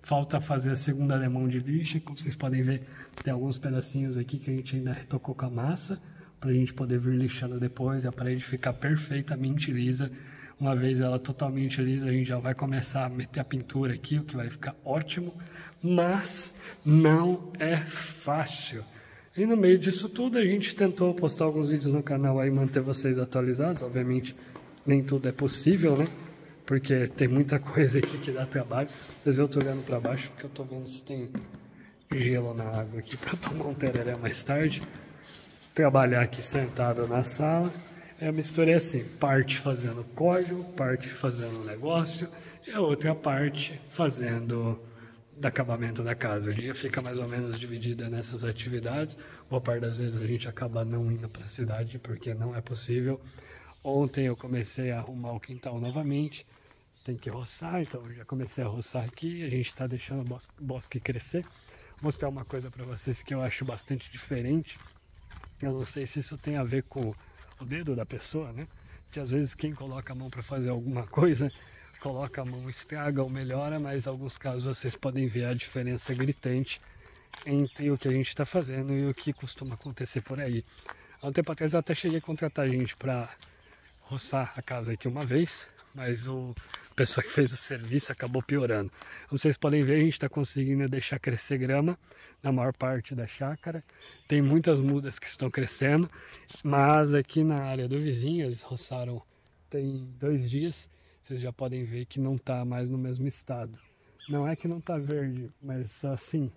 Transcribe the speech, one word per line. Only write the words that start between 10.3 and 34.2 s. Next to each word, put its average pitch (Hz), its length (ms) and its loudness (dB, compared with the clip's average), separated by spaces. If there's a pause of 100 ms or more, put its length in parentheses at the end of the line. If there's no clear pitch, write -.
Uma 139 160 2
vez 127 240 4
ela 127 180 4
totalmente 135 640 -2
lisa, 131 280 2
a - 20 4
gente 127 160 4
já 127 100 -2
vai 127 160 0
começar 135 520 -2
a 127 40 -2
meter 127 300 -6
a 151 60 -2
pintura 131 480 -2
aqui, 151 260 0
o 151 40 -2
que 131 120 -8
vai 117 140 -2
ficar - 340 -10
ótimo, 156 500 -4 (480)
mas 175 720 2 (300)
não 160 720 8
é 160 200 2
fácil. - 1040 -4 (540)
E 196 80 4
no 233 100 6
meio 185 240 10
disso 185 300 0
tudo, 247 280 0
a 226 80 6
gente 190 300 2
tentou 180 380 4
postar 165 320 2
alguns 151 240 4
vídeos 143 240 2
no 147 100 2
canal 135 360 2
aí, 135 120 4
manter 135 300 4
vocês 131 380 2
atualizados. 127 640 2
Obviamente, 127 540 0 (500)
nem 139 160 6
tudo 135 280 2
é - 20 -2
possível, 156 640 6
né? 156 140 4 (560)
Porque 135 420 4
tem 127 220 2
muita 139 280 4
coisa 139 420 4
aqui - 180 0
que 143 140 -6
dá 131 140 -2
trabalho. 127 440 -2 (340)
Vocês 135 140 4
viram, 143 80 8
eu 139 40 2
tô 143 100 2
olhando 135 260 0
pra 127 140 0
baixo 120 320 -2
porque - 140 -14
eu 139 40 -8
tô 139 160 -10
vendo 127 220 -10
se - 180 -12
tem 127 260 -6 (840)
gelo 123 400 2
na 113 120 -4
água 110 340 -2
aqui - 160 -8
pra - 160 -6
eu 180 60 -4
tomar 156 300 -4
um 143 60 -2
tereré 123 440 -2
mais 117 260 -4